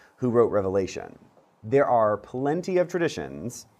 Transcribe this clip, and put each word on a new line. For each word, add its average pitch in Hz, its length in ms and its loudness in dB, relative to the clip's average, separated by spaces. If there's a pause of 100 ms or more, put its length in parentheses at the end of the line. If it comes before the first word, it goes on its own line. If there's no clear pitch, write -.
(160)
who 127 140 -2
wrote 110 200 6
Revelation. 92 680 -2 (440)
There 117 240 2
are 110 300 2
plenty 156 640 -4
of 175 100 2
traditions 98 800 -6 (140)